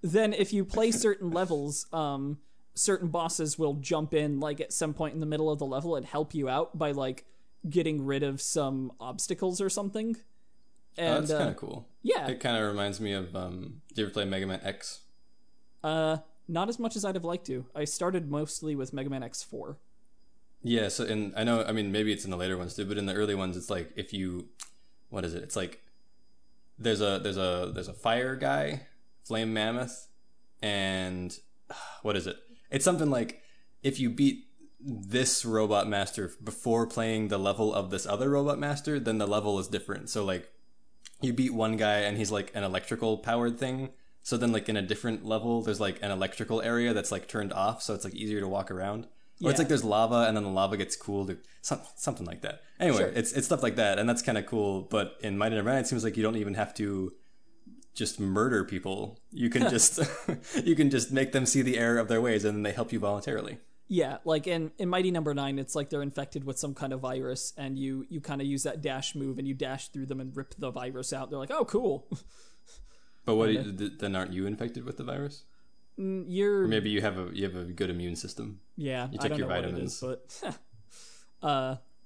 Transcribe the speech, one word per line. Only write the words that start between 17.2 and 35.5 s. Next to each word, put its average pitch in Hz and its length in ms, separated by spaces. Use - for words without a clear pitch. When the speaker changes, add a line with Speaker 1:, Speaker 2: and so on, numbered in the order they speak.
Speaker 1:
liked 170 220
to. 127 260
I 147 120
started 170 440
mostly 151 460
with 131 180
Mega 139 160
Man 135 140
X - 180
four. - 360
Speaker 2:
Yeah, 117 280
so, 117 160
and 107 300
I 107 80
know, 117 200
I 107 80
mean, 107 200
maybe 107 200
it's 95 140
in 95 60
the 90 60
later 92 200
ones 87 180
too, 104 100
but 101 120
in 101 80
the 98 80
early 101 220
ones, 92 200
it's 87 140
like, 87 260
if 98 180
you, 92 360
what 98 140
is 82 120
it? - 80
It's - 120
like, - 260
there's 110 240
a, 98 200
there's 98 160
a, 92 360
there's 90 140
a 95 60
fire 123 420
guy, 143 520
Flame 113 300
Mammoth, 117 540
and, 92 760
<sighs> - 320
what 104 140
is 95 120
it? - 100
It's 139 140
something 160 260
like, 117 300
if 135 160
you 123 100
beat 131 360
this 120 640
Robot 107 420